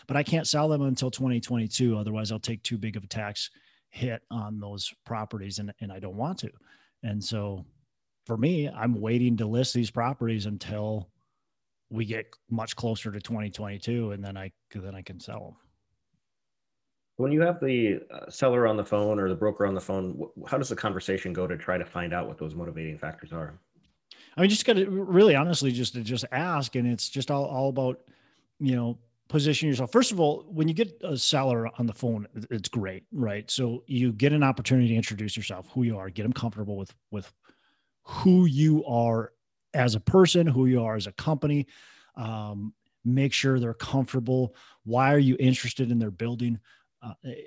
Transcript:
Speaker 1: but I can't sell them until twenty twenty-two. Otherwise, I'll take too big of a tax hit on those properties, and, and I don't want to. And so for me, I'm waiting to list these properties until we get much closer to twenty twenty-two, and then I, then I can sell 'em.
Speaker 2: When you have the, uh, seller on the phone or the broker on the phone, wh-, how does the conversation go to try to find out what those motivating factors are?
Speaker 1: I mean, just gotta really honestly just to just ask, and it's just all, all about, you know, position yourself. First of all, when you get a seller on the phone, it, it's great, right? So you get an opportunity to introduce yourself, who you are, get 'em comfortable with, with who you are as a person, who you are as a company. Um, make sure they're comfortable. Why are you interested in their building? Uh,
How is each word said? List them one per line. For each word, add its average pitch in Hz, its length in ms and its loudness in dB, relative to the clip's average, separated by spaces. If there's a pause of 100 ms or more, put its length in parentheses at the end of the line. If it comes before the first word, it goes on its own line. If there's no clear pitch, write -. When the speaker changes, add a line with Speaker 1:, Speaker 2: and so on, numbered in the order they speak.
Speaker 1:
but 131 100 0
I 147 60 2
can't 160 240 0
sell 151 220 2
them 147 120 2
until 131 300 0
twenty 123 280 -2
twenty-two. 117 560 0
Otherwise, 107 360 -4
I'll 107 80 -6
take 110 240 -8
too 117 160 -4
big 110 180 -6
of 95 60 -12
a 98 40 -18
tax 104 440 -8 (400)
hit 123 300 -6 (100)
on 107 280 -8
those 101 340 -10 (120)
properties, 104 540 -8
and, 104 220 -8
and 101 100 -10
I 95 80 -14
don't 92 160 -10
want 147 240 -6
to. - 120 -10 (520)
And 104 200 -6
so 101 420 -6 (600)
for 113 120 -4
me, 147 320 0
I'm 110 320 -2
waiting 120 360 2
to 110 100 -2
list 120 260 0
these 120 160 0
properties 117 560 -2
until 107 640 -6 (800)
we 110 160 -4
get 110 220 -6 (220)
much 113 260 -4
closer 113 360 -4
to 104 80 -8
twenty 107 320 -6
twenty-two, 107 600 -4
and 101 120 -8
then 98 140 -10
I, 95 140 -10 (220)
then 98 220 -10
I 92 80 -14
can 90 160 -16
sell 110 280 -14
'em. - 180 -20 (1500)
Speaker 2:
When 135 180 0
you 156 80 4
have 175 180 2
the, 123 400 0 (140)
uh, - 160 -16
seller 123 360 2
on 107 120 2
the 101 80 -2
phone 104 340 0
or 95 80 0
the 92 80 0
broker 101 300 0
on 98 100 0
the 90 60 -4
phone, 92 360 -4
wh-, - 320 -12
how 135 80 0
does 135 120 -4
the 110 80 -6
conversation 95 560 -4
go 90 140 -2
to 87 100 -6
try 90 200 -4
to 87 60 -4
find 87 300 -6
out 87 160 -4
what - 80 -12
those 78 180 -8
motivating 80 420 -10
factors 80 360 -12
are? 80 260 -10 (800)
Speaker 1:
I 165 40 2
mean, 196 80 8
just 214 140 0
gotta 196 260 4
really 190 460 6
honestly 139 380 2
just 123 220 -2
to 123 60 -6
just 113 300 -4
ask, 147 440 -2
and 123 120 2
it's 120 220 -2
just 139 200 -4
all, 139 140 0
all 135 240 -2
about, 127 320 -2 (640)
you 131 120 2
know, 120 260 0 (280)
position 151 400 2
yourself. 131 240 0
First 247 220 4
of 180 80 2
all, 147 260 2
when 160 220 0
you 160 40 0
get 208 300 -2
a 160 140 -4
seller 123 600 0
on 120 100 0
the 113 60 -4
phone, 110 320 -4 (100)
it, 110 160 -12
it's 107 180 -4
great, 95 420 -6
right? 107 400 -4
So 123 340 -2
you 123 280 2
get 135 180 4
an 151 100 4
opportunity 131 460 4
to 113 80 4
introduce 107 400 -2
yourself, 95 380 -8
who 127 100 0
you 113 140 0
are, 95 120 -8
get 104 140 -6
'em 117 80 0
comfortable 104 460 -4
with, 98 180 -10 (160)
with 101 180 -8 (760)
who 180 400 6
you 151 400 6
are 117 480 2 (400)
as 123 200 2
a 110 60 0
person, 175 480 6
who 131 200 4
you 123 160 4
are 110 120 -2
as 101 100 -4
a 101 60 -12
company. 147 560 -2 (480)
Um, 107 580 -8 (300)
make 131 300 4
sure 135 260 2
they're 117 140 -2
comfortable. 127 800 0 (300)
Why 127 280 4
are 147 60 8
you 131 180 6
interested 127 540 2
in 117 80 2
their 107 120 -2
building? 117 480 -4 (420)
Uh, 117 120 -14 (340)